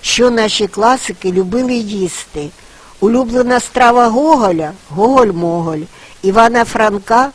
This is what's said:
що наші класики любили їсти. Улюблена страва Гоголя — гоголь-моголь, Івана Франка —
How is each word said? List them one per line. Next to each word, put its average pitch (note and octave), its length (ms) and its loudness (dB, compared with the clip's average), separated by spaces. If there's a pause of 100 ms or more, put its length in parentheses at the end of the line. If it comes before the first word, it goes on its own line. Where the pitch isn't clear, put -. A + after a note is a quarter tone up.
що B3 300 0
наші G#3+ 360 -2
класики G3+ 640 -2
любили A3 420 -2
їсти. F#3+ 720 -8 (520)
Улюблена A#3+ 600 0
страва A#3+ 480 2
Гоголя — A3 640 2 (180)
гоголь-моголь, E3+ 960 0 (380)
Івана A3+ 420 2
Франка — A3 720 0